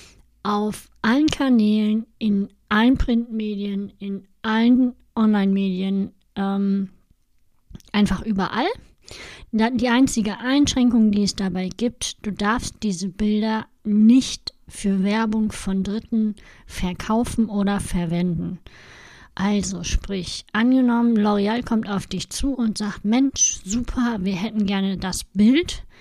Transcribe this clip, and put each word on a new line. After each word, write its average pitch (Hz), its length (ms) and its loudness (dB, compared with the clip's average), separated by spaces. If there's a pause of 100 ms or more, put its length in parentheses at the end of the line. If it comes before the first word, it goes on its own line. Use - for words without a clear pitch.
(420)
Auf 208 460 -2 (140)
allen 262 240 4
Kanälen, 214 800 2 (120)
in 202 300 0 (200)
allen 233 280 4
Printmedien, 214 1000 -2
in 196 280 -10 (160)
allen 240 520 4 (200)
Online-Medien, 196 1000 0 (240)
ähm, 196 540 -2 (1000)
einfach 208 320 2
überall. 208 440 -2 (840)
Da, 220 200 0
die 247 180 0
einzige 233 500 2
Einschränkung, 247 720 4
die 202 140 2
es 190 100 -2
dabei 185 340 -4
gibt, - 560 -6
du 208 80 -6
darfst 214 500 -4
diese 196 260 -2
Bilder 214 580 -2 (160)
nicht 220 720 4 (140)
für 196 340 -2
Werbung 214 480 0
von 190 320 -4
Dritten 214 540 -4 (300)
verkaufen 220 800 -2
oder 202 340 0
verwenden. 175 800 -2 (760)
Also 190 500 -2
sprich, - 680 -4
angenommen, 233 640 2
L'Oreal 208 480 0
kommt 220 240 -2
auf 202 180 -4
dich - 220 -8
zu 269 260 -4
und 226 220 -2
sagt, 208 280 -6
„Mensch, 254 600 0
super, 240 560 -2
wir 190 140 -2
hätten 214 320 -2
gerne 196 320 -2
das 185 260 -6
Bild. 247 600 2 (160)